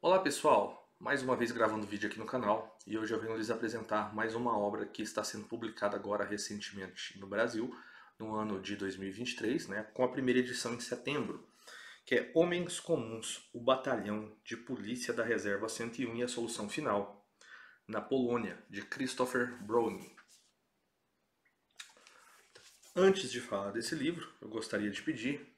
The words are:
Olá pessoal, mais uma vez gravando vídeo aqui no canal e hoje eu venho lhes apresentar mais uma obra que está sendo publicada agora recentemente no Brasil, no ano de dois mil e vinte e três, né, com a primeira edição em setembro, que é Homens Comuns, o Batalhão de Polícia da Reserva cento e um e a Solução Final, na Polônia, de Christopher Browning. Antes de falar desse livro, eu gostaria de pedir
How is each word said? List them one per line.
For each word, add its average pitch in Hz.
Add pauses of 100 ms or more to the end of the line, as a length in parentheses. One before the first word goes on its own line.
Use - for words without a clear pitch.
Olá 185
pessoal, 135 (120)
mais 135
uma 127
vez 117
gravando 107
vídeo 104
aqui 104
no 110
canal 110
e 107
hoje 107
eu 107
venho 110
lhes 110
apresentar 110
mais 113
uma 120
obra 104
que -
está 107
sendo 107
publicada 107
agora 101
recentemente 101
no 98
Brasil, 110 (440)
no 110
ano 107
de 98
dois 95
mil 98
e -
vinte 117
e -
três, 127
né, 101 (140)
com 123
a 123
primeira 127
edição 123
em 117
setembro, - (640)
que -
é 120
Homens 175
Comuns, 113
o 123
Batalhão 107 (120)
de -
Polícia 120
da 120
Reserva 104
cento 117
e 131
um 113
e 117
a 123
Solução 113
Final, 104 (600)
na 110
Polônia, 120
de 101
Christopher 127
Browning. 107 (2750)
Antes 190
de 120
falar 101
desse 117
livro, 160
eu 104
gostaria 107
de 101
pedir 127